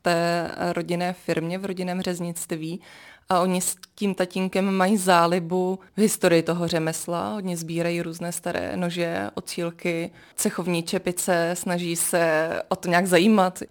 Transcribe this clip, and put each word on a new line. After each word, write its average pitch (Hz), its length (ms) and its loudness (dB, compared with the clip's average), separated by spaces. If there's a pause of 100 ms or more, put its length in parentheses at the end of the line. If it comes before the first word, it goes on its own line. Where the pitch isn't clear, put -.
té 170 480 0 (220)
rodinné 175 400 -2
firmě, 165 460 -4
v 196 60 -8
rodinném 185 380 -4
řeznictví. 170 760 -6 (480)
A 185 120 4
oni 180 200 2
s - 160 -4 (180)
tím 202 200 -2
tatínkem 185 600 0
mají 190 220 4
zálibu 180 840 2 (180)
v 196 40 0
historii 175 420 4
toho 165 260 -2
řemesla, 170 680 -4
hodně 185 220 -6
sbírají 170 460 -2
různé 170 300 -8
staré - 440 -4
nože, 175 580 -2
ocílky, 170 760 -6 (260)
cechovní 175 460 -2
čepice, 175 720 0
snaží 175 420 -4
se 165 540 2 (180)
o 180 80 -4
to - 120 -6
nějak 180 180 4
zajímat. 185 520 6 (120)